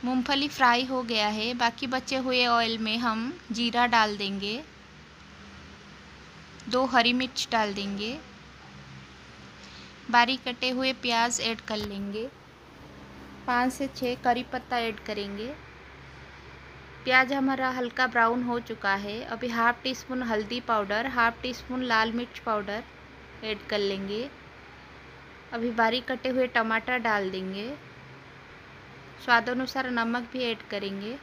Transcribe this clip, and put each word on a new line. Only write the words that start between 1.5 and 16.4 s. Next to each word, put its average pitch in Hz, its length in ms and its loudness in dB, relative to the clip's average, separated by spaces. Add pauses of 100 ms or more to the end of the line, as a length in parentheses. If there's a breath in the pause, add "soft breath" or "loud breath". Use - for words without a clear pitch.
बाकी 240 320 0
बचे 262 320 -2
हुए 254 280 2
ऑयल 233 320 4
में 220 200 0
हम 233 340 0 (200)
जीरा 240 360 2
डाल 220 280 4
देंगे, 202 460 -4 (2000)
दो 254 180 4
हरी 240 280 6
मिर्च 254 380 -2
डाल 214 220 2
देंगे, 202 420 -4 (1900 loud breath)
बारीक 240 380 4
कटे 247 220 -2
हुए 262 240 2
प्याज 240 480 2
ऐड 226 200 -2
कर 214 160 -4
लेंगे, 202 520 -6 (1160)
पाँच 247 260 4
से 269 240 -4
छः 247 180 -2 (100)
करी 240 180 4 (100)
पत्ता 254 260 -2
ऐड 226 280 -2
करेंगे। 202 480 -6 (1500)